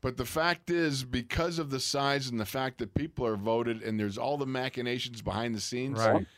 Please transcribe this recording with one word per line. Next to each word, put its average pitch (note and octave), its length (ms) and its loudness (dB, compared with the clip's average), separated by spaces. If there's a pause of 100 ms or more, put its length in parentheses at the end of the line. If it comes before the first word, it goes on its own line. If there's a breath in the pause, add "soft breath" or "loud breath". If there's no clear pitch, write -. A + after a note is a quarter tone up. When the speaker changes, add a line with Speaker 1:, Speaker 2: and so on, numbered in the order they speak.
Speaker 1:
but B2+ 160 -2
the B2+ 80 0
fact E3 460 0
is, D3+ 320 2
because C3 560 0
of D3 100 -2
the C3+ 100 -2
size C#3 500 2
and A#2+ 100 -2
the G#2+ 60 0
fact C3 340 -2
that G#2+ 160 -4
people C#3+ 320 0
are A2 80 2
voted A2+ 480 0
and A2 160 0
there's G#2 180 0
all C3 200 0
the C#3 100 -2
machinations B2+ 760 -4
behind A2+ 320 -2
the G#2+ 80 -4
scenes, B2 380 -4
Speaker 2:
Right. G#2+ 260 6 (120 soft breath)